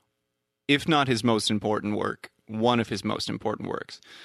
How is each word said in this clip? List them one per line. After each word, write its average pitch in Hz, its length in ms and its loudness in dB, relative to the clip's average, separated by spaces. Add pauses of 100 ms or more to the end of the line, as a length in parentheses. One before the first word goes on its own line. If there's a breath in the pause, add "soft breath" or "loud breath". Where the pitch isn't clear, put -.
(680 soft breath)
if 143 180 2
not 143 220 4
his 117 160 0
most 113 260 2
important 104 460 0
work, 101 340 -4 (160)
one 117 340 2
of 110 100 -4
his 104 120 -4
most 107 280 -4
important - 400 -6
works. - 300 -10 (240 loud breath)